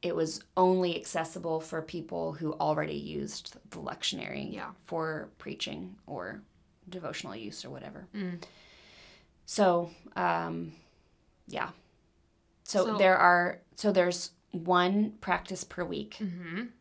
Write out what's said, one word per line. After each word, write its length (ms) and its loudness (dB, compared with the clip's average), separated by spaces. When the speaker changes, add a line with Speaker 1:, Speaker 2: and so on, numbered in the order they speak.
Speaker 1:
it 140 -2
was 280 -2
only 380 4
accessible 640 -2
for 220 -8
people 500 -6
who 200 -4
already 420 0
used 600 -8
the 80 -14
lectionary 760 -6
Speaker 2:
Yeah. 200 -10
Speaker 1:
for 520 -6
preaching 580 -10
or 340 -10
devotional 460 -8
use 280 -10
or 60 -12
whatever. 460 -14
Speaker 2:
Mm. 260 -6
Speaker 1:
So, 460 4
um, 580 -2
yeah. 220 -4
So 220 4
Speaker 2:
So 120 0
Speaker 1:
there 200 8
are, 420 6
so 160 2
there's 400 4
one 600 4
practice 420 -2
per 200 -6
week 360 -6
Speaker 2:
Mm-hmm. 440 -6